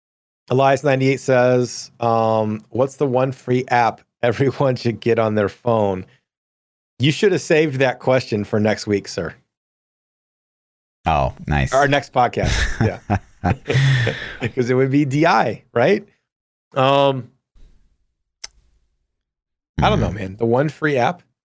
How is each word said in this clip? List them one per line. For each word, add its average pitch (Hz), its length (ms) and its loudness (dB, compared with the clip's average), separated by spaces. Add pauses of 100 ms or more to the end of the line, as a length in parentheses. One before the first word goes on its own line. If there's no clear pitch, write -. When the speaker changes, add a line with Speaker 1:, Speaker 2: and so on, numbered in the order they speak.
(500)
Speaker 1:
Elias 135 340 2
ninety-eight 135 360 0
says, 123 720 0 (100)
um, 110 720 0
"What's 131 260 -2
the 151 100 -2
one 131 260 -2
free 127 360 -4
app 117 320 0 (120)
<laughs> - 100 -12
everyone 127 540 0
should 110 240 -4
get 113 180 0
on 110 160 0
their 104 140 2
phone?" 101 560 -2 (920)
You 143 140 2
should 202 200 2
have 156 80 -2
saved 156 380 0
that 127 200 0
question 123 460 0
for 107 160 -2
next 104 260 -2
week, 101 220 -2
sir. 82 260 -8 (1700)
Speaker 2:
Oh, 73 260 0 (140)
nice. 76 260 -2
Speaker 1:
Our 139 160 2
next 139 240 -2
podcast. 107 400 0 (280)
Speaker 2:
<laughs> - 60 2
Speaker 1:
Yeah. - 320 -2 (240)
<laughs> 127 1120 -2
'Cause 123 140 -2
it 127 60 0
would 131 160 2
be 143 160 2
D 143 180 0
I, 170 480 0
right? 175 340 2 (680)
Um, 135 560 2 (2500)
I 175 80 4
don't 208 100 2
know, 95 120 0
Speaker 2:
Mm. 85 40 -8
Speaker 1:
man. 98 220 -10
The 117 80 -4
one 127 240 2
free 143 300 -2
app? 139 240 -2 (220)